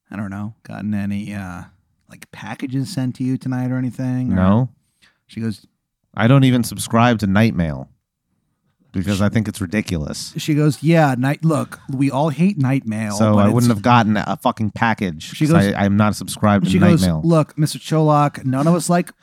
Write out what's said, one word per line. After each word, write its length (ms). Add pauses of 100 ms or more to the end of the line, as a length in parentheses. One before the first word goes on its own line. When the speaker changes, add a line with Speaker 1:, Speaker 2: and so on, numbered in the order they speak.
(100)
Speaker 1:
I 60
don't 140
know, 240 (100)
gotten 280
any, 400
uh, 300 (480)
like, 220
packages 600
sent 240
to 80
you 140
tonight 320
or 80
anything?" 540
Or 40
Speaker 2:
No. 320 (580)
Speaker 1:
She 140
goes, 240 (500)
Speaker 2:
"I 120
don't 180
even 200
subscribe 560
to 60
Nightmail 600 (1040)
because 300
I 80
think 180
it's 140
ridiculous." 720
Speaker 1:
She 180
goes, 280
"Yeah, 340
night. 300
Look, 420
we 220
all 180
hate 300
Nightmail, 580
Speaker 2:
So 200
Speaker 1:
but 20
Speaker 2:
I 80
Speaker 1:
it's" 80
Speaker 2:
wouldn't 180
have 80
gotten 380
a 180
fucking 360
package 500 (120)
Speaker 1:
She 120
Speaker 2:
'cause 80
Speaker 1:
goes, 200
Speaker 2:
I, 120
I'm 100
not 180
subscribed 520
to 40
Speaker 1:
she 80
goes, 220
Speaker 2:
Nightmail. 240
Speaker 1:
"Look, 320
Mister 220
Cholak, 680
none 220
of 80
us 160
like 220 (100)